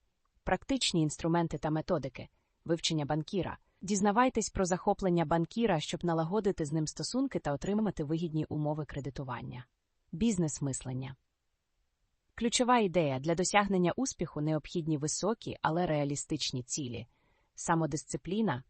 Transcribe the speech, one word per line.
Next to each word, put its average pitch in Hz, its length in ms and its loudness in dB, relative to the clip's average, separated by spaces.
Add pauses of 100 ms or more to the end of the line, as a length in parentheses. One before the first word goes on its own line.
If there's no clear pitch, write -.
(440)
Практичні 185 580 0
інструменти 160 560 0
та 156 120 -2
методики. 151 600 -2 (360)
Вивчення 160 400 0
банкіра. 151 520 -2 (240)
Дізнавайтесь 208 680 2
про 190 160 0
захоплення 175 600 2
банкіра, 170 540 2
щоб - 260 -6
налагодити 170 600 0
з 139 60 -4
ним 156 160 0
стосунки 262 520 -4
та 143 140 -2
отримати 190 500 0
вигідні 156 420 0
умови 151 400 -2
кредитування. 131 800 -8 (460)
Бізнес-мислення. 143 1040 -2 (1200)
Ключова 240 440 4
ідея. 160 400 2
Для 160 160 0
досягнення 185 600 4
успіху 185 460 -4
необхідні 156 560 0
високі, 156 640 -2
але 165 240 0
реалістичні 143 800 -2
цілі, 117 440 -6 (480)
самодисципліна 165 1160 0